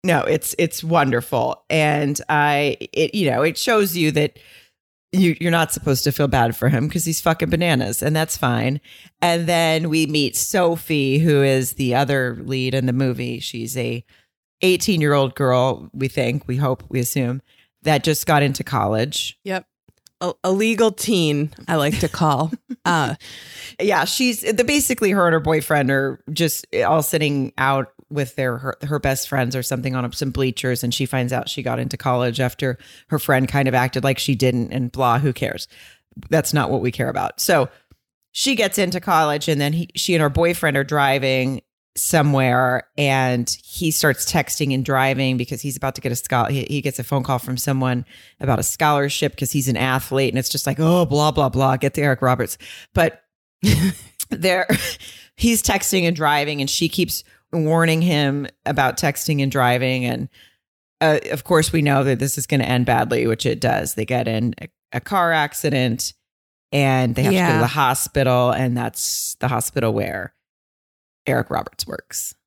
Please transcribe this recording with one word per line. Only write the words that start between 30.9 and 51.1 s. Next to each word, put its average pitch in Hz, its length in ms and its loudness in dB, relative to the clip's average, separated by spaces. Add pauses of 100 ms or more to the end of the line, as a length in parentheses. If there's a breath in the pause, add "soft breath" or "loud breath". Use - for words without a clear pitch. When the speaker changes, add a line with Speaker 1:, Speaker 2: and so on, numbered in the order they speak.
Speaker 1:
she 131 140 -2
finds 123 260 -2
out 120 160 -4
she - 140 -8
got 120 160 -4
into 123 180 -6
college 123 440 0
after 127 360 -4 (320 loud breath)
her 156 100 -2
friend 131 300 2
kind 139 200 2
of 123 60 0
acted 127 300 0
like 135 140 0
she 139 160 0
didn't, 123 360 0
and 123 220 -4
blah, 127 260 2
who 139 140 2
cares? - 340 -6 (600 loud breath)
That's - 240 0
not 147 180 0
what 131 120 0
we 123 100 -2
care 127 160 -4
about. - 320 -6
So 156 300 2 (640 soft breath)
she 269 220 0
gets 208 220 0
into 185 240 0
college, 156 480 2
and 151 100 2
then 143 140 0
he, 165 240 -2
she - 180 0
and 160 60 4
her 147 80 4
boyfriend 160 480 2
are 139 80 2
driving 135 800 0 (340)
somewhere, 131 920 2 (100)
and 131 500 2 (140)
he 160 300 -4
starts - 380 0
texting 143 440 -2
and 131 100 0
driving 131 520 2
because 123 260 -4
he's 139 140 -6
about 135 180 -4
to - 60 -12
get 117 100 -4
a 120 60 -2
schol-, 120 340 0
he, 135 180 -2
he 143 140 -2
gets 131 160 -4
a 123 60 -8
phone 135 180 -2
call 123 160 -2
from 127 180 -6
someone 127 480 -2 (360 loud breath)
about 131 180 0
a - 60 -2
scholarship 143 720 0
'cause - 160 -4
he's 135 160 0
an 123 80 0
athlete, 131 560 0
and 123 60 -2
it's 127 100 -2
just - 180 -4
like, 139 140 -4
"Oh, 170 260 4
blah, 147 240 2